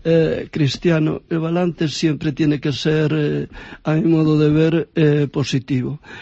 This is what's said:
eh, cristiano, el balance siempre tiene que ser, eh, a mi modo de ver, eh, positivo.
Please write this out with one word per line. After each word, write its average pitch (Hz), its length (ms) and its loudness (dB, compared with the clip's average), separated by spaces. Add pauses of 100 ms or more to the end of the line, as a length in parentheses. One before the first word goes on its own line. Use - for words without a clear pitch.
eh, 160 460 2
cristiano, 156 800 0
el 170 80 -2
balance 165 520 -2
siempre 151 420 -2
tiene 151 280 0
que 147 140 -2
ser, 156 400 0
eh, 147 340 -2 (360)
a 156 100 0
mi 160 160 2
modo 156 300 4
de 151 100 4
ver, 160 460 2
eh, 147 360 2
positivo. 135 680 -2 (220)